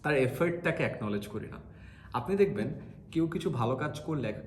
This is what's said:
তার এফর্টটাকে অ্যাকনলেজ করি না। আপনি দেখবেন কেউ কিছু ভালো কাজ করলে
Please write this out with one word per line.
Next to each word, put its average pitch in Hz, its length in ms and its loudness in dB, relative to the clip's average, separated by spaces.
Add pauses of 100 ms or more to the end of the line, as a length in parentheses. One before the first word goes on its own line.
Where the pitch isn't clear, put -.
তার 151 140 4
এফর্টটাকে 165 640 2
অ্যাকনলেজ 104 440 -2
করি 98 200 -6
না। - 100 -10 (560)
আপনি 185 220 0
দেখবেন 143 320 4 (440)
কেউ 165 160 2
কিছু 170 220 -2
ভালো 120 260 2
কাজ 151 240 -4
করলে 123 340 -2 (140)